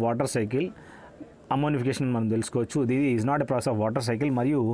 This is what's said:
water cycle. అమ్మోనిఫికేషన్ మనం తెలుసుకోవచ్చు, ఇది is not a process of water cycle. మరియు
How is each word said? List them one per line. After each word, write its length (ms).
water 300
cycle. 300
అమ్మోనిఫికేషన్ 600
మనం 200
తెలుసుకోవచ్చు, 500
ఇది 120
is 140
not 140
a 60
process 220
of 100
water 240
cycle. 320
మరియు 240